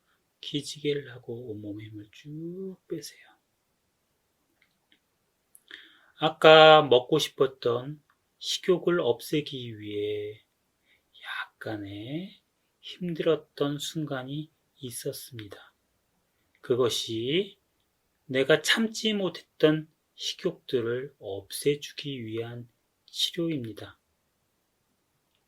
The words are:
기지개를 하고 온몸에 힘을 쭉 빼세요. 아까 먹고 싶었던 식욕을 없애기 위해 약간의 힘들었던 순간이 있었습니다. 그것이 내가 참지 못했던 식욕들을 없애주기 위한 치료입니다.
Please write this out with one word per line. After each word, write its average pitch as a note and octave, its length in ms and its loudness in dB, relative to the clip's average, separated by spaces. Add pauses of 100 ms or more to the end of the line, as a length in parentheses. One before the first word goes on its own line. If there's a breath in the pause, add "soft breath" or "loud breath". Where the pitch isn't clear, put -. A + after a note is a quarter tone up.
(400)
기지개를 C#3+ 720 -4
하고 A#2+ 380 -12
온몸에 G#2 360 -10
힘을 G#2+ 260 -16
쭉 F3 640 -12 (120)
빼세요. - 320 -12 (3000 loud breath)
아까 D#3 680 10
먹고 C3 360 4
싶었던 C3 840 -2 (360)
식욕을 F3 640 0
없애기 B2 800 -4
위해 G#2 640 -6 (760 soft breath)
약간의 A2 1200 -10 (400)
힘들었던 D#3 960 -2
순간이 C#3 720 -8 (300)
있었습니다. A#2+ 920 -12 (880)
그것이 B2 960 -2 (680)
내가 C3+ 340 2
참지 A3 540 -2
못했던 D#3 760 0 (260)
식욕들을 B2+ 1040 -4
없애주기 C3 1080 -6
위한 A#2 420 -8 (380)
치료입니다. C#3 920 -6 (1500)